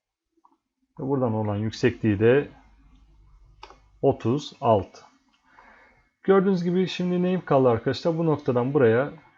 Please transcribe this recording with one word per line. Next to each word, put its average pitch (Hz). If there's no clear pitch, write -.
Ve -
buradan 131
olan 107
yüksekliği 110
de 127
otuz 135
altı. 110
Gördüğünüz 190
gibi 180
şimdi 180
neyim 180
kaldı 135
arkadaşlar? 135
Bu 165
noktadan 135
buraya 131